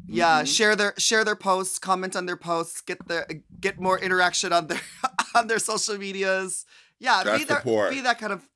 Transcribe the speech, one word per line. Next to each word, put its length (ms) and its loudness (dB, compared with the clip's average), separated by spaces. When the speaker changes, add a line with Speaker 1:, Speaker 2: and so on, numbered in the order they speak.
Speaker 1:
Yeah, 320 2
Speaker 2:
Mm-hmm. 60 0
Speaker 1:
share 320 4
their, 220 0
share 260 2
their 100 0
posts, 460 -2
comment 340 -2
on 120 -4
their 100 -6
posts, 440 -4
get 280 -12
their, 180 -4
get 200 -4
more 180 2
interaction 540 0
on 160 2
their, 120 -4
<laughs> 260 -6
on 140 4
their 100 2
social 400 -2
medias. 640 -2
Yeah, 240 2
Speaker 2:
That's 140 4
Speaker 1:
be 80 -2
that, 120 0
Speaker 2:
support. 320 2
Speaker 1:
be 120 -4
that 180 0
kind 120 -4
of, 220 -10